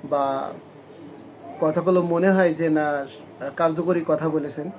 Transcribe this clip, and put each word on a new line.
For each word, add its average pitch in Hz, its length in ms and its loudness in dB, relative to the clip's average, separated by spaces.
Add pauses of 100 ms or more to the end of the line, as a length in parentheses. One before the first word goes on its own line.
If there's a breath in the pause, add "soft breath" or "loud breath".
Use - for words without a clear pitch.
বা 139 480 -2 (1080)
কথাগুলো 170 420 2
মনে 175 280 2
হয় 185 240 4
যে 160 160 0
না, 147 360 0 (500)
কার্যকরী 165 500 0
কথা 160 220 0
বলেছেন 147 500 -4